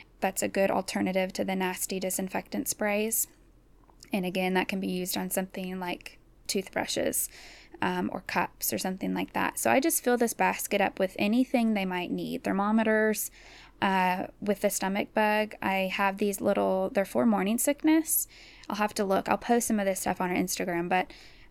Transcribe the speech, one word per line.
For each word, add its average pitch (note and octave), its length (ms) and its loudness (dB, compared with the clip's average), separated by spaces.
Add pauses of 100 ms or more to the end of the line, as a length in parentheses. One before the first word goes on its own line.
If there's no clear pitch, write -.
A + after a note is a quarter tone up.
(200)
That's F#3+ 220 -2
a G3+ 60 0
good G3 220 2
alternative F#3+ 600 0
to G#3 120 -2
the F#3+ 120 -2
nasty F#3 420 -2
disinfectant F#3+ 680 -4
sprays. G#3+ 580 -2 (880)
And F#3+ 120 0
again, F#3 300 0
that F#3 140 2
can G3 100 -4
be F#3+ 80 -4
used F#3 300 -4
on F#3 140 -4
something F#3 500 -6
like - 400 -10 (260)
toothbrushes, - 840 -2 (540)
um, F3+ 300 0
or F#3+ 100 -6
cups - 500 -2
or G#3+ 60 -2
something F#3 340 -2
like F#3 200 -4
that. - 260 -2
So A3+ 120 2
I A#3+ 100 6
just D#4+ 220 0
fill B3 140 2
this A#3 160 2
basket F#3+ 480 0
up - 180 0
with F#3+ 200 0
anything A3+ 560 2
they G3 100 -2
might F3+ 260 -4
need. F#3 340 -6
Thermometers. G#3+ 880 2 (520)
Uh, F#3 460 2 (120)
with G3+ 200 0
the G3+ 100 2
stomach F#3+ 420 -2
bug, G#3+ 480 2
I F#3+ 320 0
have G3 260 0
these G3+ 220 0
little, G3 500 2
they're G3 140 0
for A#3 220 0
morning G#3 320 2
sickness. D#4 720 2 (420)
I'll G3+ 60 -4
have G#3 180 0
to G#3+ 100 0
look. F#3+ 240 2
I'll G3+ 80 4
post A#3+ 300 2
some A3 140 2
of G3 60 0
this F#3+ 120 0
stuff - 220 -2
on F#3 100 0
our F3+ 60 0
Instagram, F3+ 520 -2
but, F#3 220 2 (400)